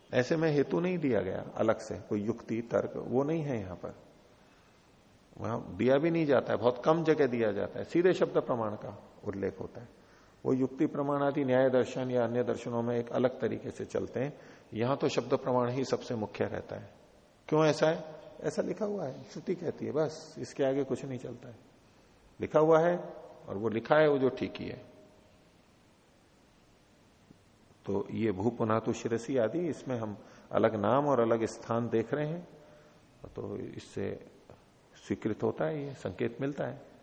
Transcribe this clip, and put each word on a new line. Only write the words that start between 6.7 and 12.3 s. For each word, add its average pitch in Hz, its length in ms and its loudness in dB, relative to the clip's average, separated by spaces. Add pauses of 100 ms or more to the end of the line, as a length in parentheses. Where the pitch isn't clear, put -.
कम 160 200 4
जगह 151 220 6
दिया 117 260 2
जाता 98 260 -4
है, 104 60 -6
सीधे 175 280 4
शब्द 175 260 2
प्रमाण 117 320 -2
का - 420 -12 (120)
उल्लेख 98 360 -4
होता 104 200 -12
है। 117 80 -18 (560)
वो 131 80 2
युक्ति 131 340 0
प्रमाण 143 360 0
आदि 143 220 2
न्याय 127 260 6
दर्शन 127 400 2
या 123 140 2
अन्य 120 200 0